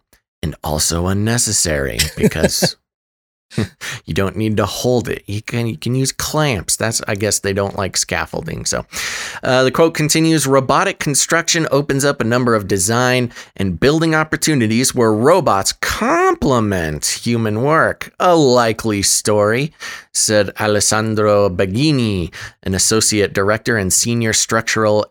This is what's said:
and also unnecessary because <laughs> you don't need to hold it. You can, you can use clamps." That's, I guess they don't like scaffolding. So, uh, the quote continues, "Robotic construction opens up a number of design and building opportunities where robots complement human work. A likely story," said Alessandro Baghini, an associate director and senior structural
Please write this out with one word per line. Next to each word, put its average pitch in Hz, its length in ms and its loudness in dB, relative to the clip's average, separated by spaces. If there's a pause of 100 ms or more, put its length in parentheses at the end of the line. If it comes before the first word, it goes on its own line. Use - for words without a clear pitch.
(440)
and 73 100 -4 (100)
also 82 440 -2
unnecessary 98 880 -2 (180)
because - 600 0 (760)
<laughs> - 540 -8
you - 80 -8
don't 98 220 -2
need 110 220 -2
to 104 80 2
hold 123 420 -2
it. - 200 -8
You 104 140 -8
can, 117 260 -6
you 107 100 -8
can 123 180 -2
use 131 160 -2
clamps." 143 640 -2
That's, 113 320 -2
I 110 80 -2
guess 101 240 -2
they 101 140 -2
don't 98 240 -2
like 95 180 -4
scaffolding. 82 680 -6
So, 62 200 -4 (580)
uh, 127 200 2
the 131 80 2
quote 165 220 2
continues, 160 540 2
"Robotic 139 520 2
construction 160 720 0
opens 139 320 0
up 143 160 0
a 123 60 0
number 120 300 2
of 101 120 -2
design 120 640 0 (240)
and 92 240 -2
building 160 360 4
opportunities 131 800 0
where 113 180 4
robots 120 640 4
complement 123 1300 0
human 113 560 -2
work. 139 580 0
A 180 160 4
likely 117 680 2
story," 107 680 0 (400)
said 104 480 0
Alessandro 107 880 2
Baghini, 101 840 0 (300)
an 95 100 -2
associate 104 580 2
director 110 460 0
and 95 160 -2
senior 117 400 0
structural 107 760 0